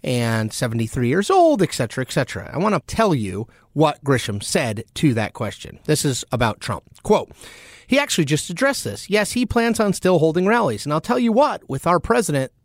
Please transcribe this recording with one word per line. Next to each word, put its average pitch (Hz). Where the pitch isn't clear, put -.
and 113
seventy-three 117
years 180
old, 330
et 156
cetera, 127
et -
cetera. -
I -
want 202
to -
tell 208
you 101
what 147
Grisham 117
said 117
to 143
that 107
question. -
This 151
is 135
about 113
Trump. 85
Quote, 190
"He 262
actually 285
just 143
addressed 254
this. -
Yes, 202
he 247
plans 233
on 202
still 180
holding 160
rallies. 202
And 147
I'll 156
tell 247
you 233
what, 269
with -
our 170
president, 151